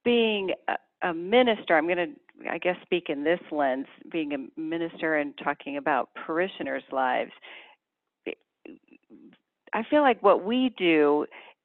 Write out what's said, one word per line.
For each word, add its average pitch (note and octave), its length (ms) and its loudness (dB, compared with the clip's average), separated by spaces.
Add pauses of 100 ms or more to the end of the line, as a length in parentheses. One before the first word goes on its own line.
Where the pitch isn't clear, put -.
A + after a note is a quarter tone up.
being A3 460 2 (180)
a, - 420 -6
a E3+ 40 -6
minister, G#3+ 600 2
I'm D#3 100 4
gonna, F3 220 0 (420)
I E3+ 80 -6
guess, F3+ 240 -2
speak F3 280 -2
in C#3+ 120 -4
this E3 160 2 (140)
lens, C3+ 340 0 (240)
being D3+ 220 -4
a C3+ 280 -10
minister E3 580 -2
and D3 160 -4 (100)
talking C#3+ 320 -6
about C#3 320 -2 (180)
parishioners' D#3+ 640 -4
lives. B2+ 400 -2 (2500)
I G#3+ 180 -4
feel D4+ 120 4
like B3 200 2
what F#3 220 4
we B3+ 340 0
do D3+ 480 4 (380)